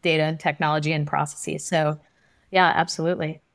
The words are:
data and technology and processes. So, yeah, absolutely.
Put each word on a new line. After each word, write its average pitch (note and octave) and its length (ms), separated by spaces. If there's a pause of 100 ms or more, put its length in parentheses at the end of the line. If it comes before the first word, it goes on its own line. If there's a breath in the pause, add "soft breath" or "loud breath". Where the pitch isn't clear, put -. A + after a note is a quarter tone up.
data D#3+ 220
and D#3 160
technology D3+ 520
and D3+ 140
processes. D3 580
So, D#3 360 (520)
yeah, F#3 240
absolutely. E3 640 (140)